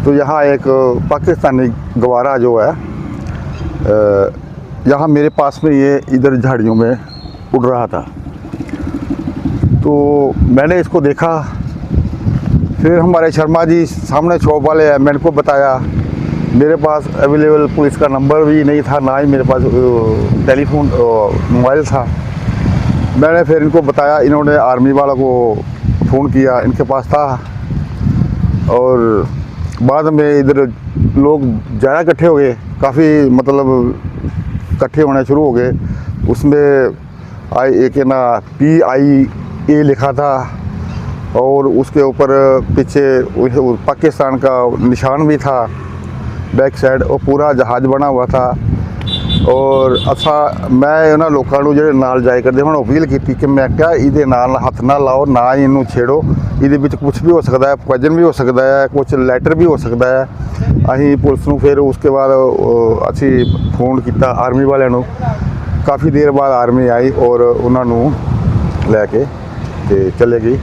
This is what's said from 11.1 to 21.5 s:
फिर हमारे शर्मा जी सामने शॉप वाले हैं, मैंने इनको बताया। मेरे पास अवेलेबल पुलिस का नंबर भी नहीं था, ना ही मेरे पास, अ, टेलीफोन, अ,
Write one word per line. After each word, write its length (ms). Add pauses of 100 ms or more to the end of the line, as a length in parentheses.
फिर 180
हमारे 320
शर्मा 340
जी 200
सामने 540
शॉप 280
वाले 160
हैं, 140
मैंने 220
इनको 120
बताया। 500 (720)
मेरे 220
पास 320 (120)
अवेलेबल 560
पुलिस 220
का 100
नंबर 360
भी 200
नहीं 180
था, 180
ना 180
ही 100
मेरे 160
पास, 180
अ, 100 (760)
टेलीफोन, 420
अ, 100 (520)